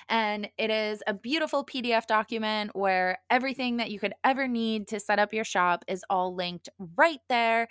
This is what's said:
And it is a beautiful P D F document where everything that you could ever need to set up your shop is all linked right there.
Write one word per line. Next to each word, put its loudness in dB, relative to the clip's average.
And 0
it 0
is -2
a -2
beautiful -2
P -6
D 2
F 2
document 0
where 2
everything 0
that -4
you -8
could -4
ever 2
need -2
to -4
set 0
up 2
your -2
shop 2
is -4
all 0
linked -6
right 4
there. 2